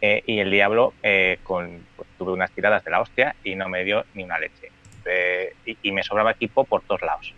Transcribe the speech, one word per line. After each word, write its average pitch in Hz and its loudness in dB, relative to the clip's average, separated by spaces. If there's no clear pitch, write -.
Eh, 104 2
y 110 0
el 95 0
Diablo, 101 4
eh, 95 2
con, 87 -6
pues, - -16
tuve 92 -4
unas 92 -2
tiradas 101 0
de - -8
la 87 2
hostia 127 -2
y 95 -6
no 95 -6
me 92 -4
dio 104 0
ni 98 -10
una 85 -6
leche. - -10
Eh, 90 -2
y, 113 -10
y 101 -2
me 95 -2
sobraba 107 0
equipo 120 0
por 98 0
todos 95 -4
lados. 78 -6